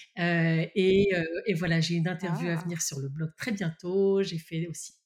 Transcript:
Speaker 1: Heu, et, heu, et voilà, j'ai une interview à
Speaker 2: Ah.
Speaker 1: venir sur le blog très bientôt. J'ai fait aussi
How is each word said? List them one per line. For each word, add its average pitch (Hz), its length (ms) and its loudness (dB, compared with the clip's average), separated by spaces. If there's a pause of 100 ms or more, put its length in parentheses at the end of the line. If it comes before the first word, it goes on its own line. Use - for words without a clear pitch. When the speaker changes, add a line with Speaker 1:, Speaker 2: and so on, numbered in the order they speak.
(200)
Speaker 1:
Heu, 170 560 2
et, 190 400 6
heu, 165 100 0 (220)
et 208 80 2
voilà, 165 260 2
j'ai 170 140 0
une 165 120 2
interview 175 420 -2
à 170 40 0
Speaker 2:
Ah. 165 100 -4
Speaker 1:
venir 170 180 -6
sur 139 180 -6
le 139 100 -6
blog 156 280 -6
très - 140 -6
bientôt. 196 720 0
J'ai 175 160 -4
fait 165 280 -6
aussi - 260 -12 (120)